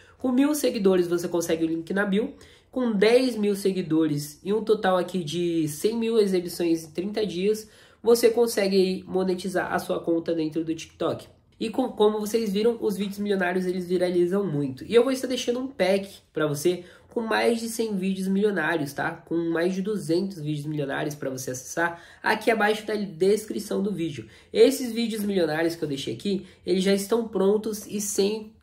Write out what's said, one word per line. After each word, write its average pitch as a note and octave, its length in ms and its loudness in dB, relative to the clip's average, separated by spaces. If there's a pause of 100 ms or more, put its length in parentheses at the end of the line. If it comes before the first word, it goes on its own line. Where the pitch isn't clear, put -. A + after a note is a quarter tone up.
(180)
Com B3+ 140 -2
mil C#4+ 240 4
seguidores F#3+ 520 2
você F3 200 -2
consegue E3 360 0
o D#3+ 40 0
link E3 260 -4
na G3+ 140 0
bio, G#3+ 260 0 (380)
com B3 200 -2
dez A3+ 440 4
mil G#3 200 0
seguidores D#3+ 880 0
e F#3 80 -4
um A3 120 0
total G3+ 340 2
aqui F3+ 260 -2
de E3 440 -2
cem G#3+ 280 -2
mil A3+ 220 0
exibições F3 680 0
em - 40 -20
trinta G#3 340 -4
dias, G3 460 -2 (320)
você A#3 280 6
consegue A3+ 460 2
aí F#3 320 2
monetizar F#3 640 -2
a F3+ 80 0
sua F3 200 -4
conta E3 340 0
dentro D#3+ 320 -2
do D#3 100 -4
TikTok. - 520 -6 (300)
E A3+ 120 -4
com, B3 180 0
como G#3+ 320 2
vocês G#3 320 0
viram, A3+ 300 2
os G#3 160 -2
vídeos G3 220 -6
milionários F#3 460 0
eles F3+ 220 -4
viralizam F3+ 580 2
muito. C#3+ 380 -4
E G3 100 -6
eu A#3 100 8
vou C4+ 100 2
estar B3+ 140 -4
deixando B3 340 -2
um C4 60 -6
pack G3 500 0 (160)
pra D#3 120 0
você F3 380 0 (240)
com A#3 140 -4
mais A3+ 380 2
de A3+ 100 -6
cem A3 260 -2
vídeos F#3+ 320 -2
milionários, E3+ 640 0
tá? C#3+ 200 -4
Com E3+ 260 -6 (140)
mais E3+ 220 2
de F#3+ 100 -4
duzentos F#3 580 -2
vídeos D3 240 -4
milionários D3 500 -4
pra C#3 140 -6
você B2+ 220 -8
acessar E3+ 500 -4 (220)
aqui A3 260 2
abaixo G#3+ 360 2
da G#3+ 100 -2
descrição G3 880 0
do G3+ 100 -2
vídeo. D#3+ 340 -6 (240)
Esses B3 400 4
vídeos A3 320 -2
milionários E3 520 0
que - 80 -6
eu D3+ 40 -4
deixei C3+ 280 -6
aqui, - 320 -4 (180)
eles F#3 180 0
já G3 100 4
estão A3+ 340 0
prontos G#3 580 0
e G3+ 160 -6
sem G#3 500 -2 (120)